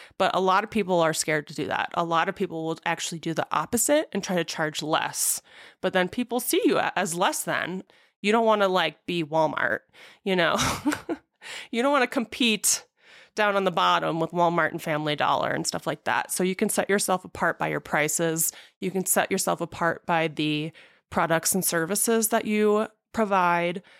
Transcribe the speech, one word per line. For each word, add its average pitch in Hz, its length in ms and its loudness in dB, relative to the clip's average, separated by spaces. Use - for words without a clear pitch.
But 190 160 2
a 180 60 0
lot 190 240 4
of 214 60 -8
people 180 300 2
are 160 140 2
scared 151 320 -2
to 147 80 -16
do 151 140 -4
that. - 260 -2
A 175 100 0
lot 170 240 0
of 185 60 -2
people 165 320 -4
will 160 180 -4
actually 170 360 -4
do 165 120 -2
the 151 180 -2
opposite 294 640 0
and 202 100 -4
try 185 140 -2
to 165 80 2
charge 156 380 -4
less. - 580 -2
But 185 140 0
then 180 160 2
people 247 300 -2
see 330 260 0
you 226 100 4
a-, - 180 0
as 180 200 -2
less 185 300 0
than. 175 400 -4
You 202 120 2
don't 233 120 4
wanna, 208 240 4
like, 170 380 0
be 175 180 -2
Walmart, 147 560 2
you 190 120 0
know? 165 220 4
<laughs> - 100 0
You 233 120 0
don't 277 100 2
wanna 262 140 4
compete 226 800 0
down 208 220 2
on 196 80 2
the 185 60 2
bottom 165 500 2
with 165 100 -2
Walmart 170 400 2
and 165 100 -8
Family 151 340 -2
Dollar - 360 0
and 156 160 -4
stuff 175 200 -4
like 165 180 -6
that. - 260 -2
So - 140 -2
you 185 100 0
can 208 160 0
set - 180 -2
yourself 190 360 0
apart 175 340 -2
by 156 100 -2
your 151 120 -2
prices. 165 720 0
You 185 100 -4
can 185 140 -2
set - 260 0
yourself 185 300 -2
apart - 460 -4
by 165 220 2
the 151 440 -2
products 165 440 2
and 185 100 0
services 208 640 0
that 226 180 0
you 214 420 2
provide, 180 720 2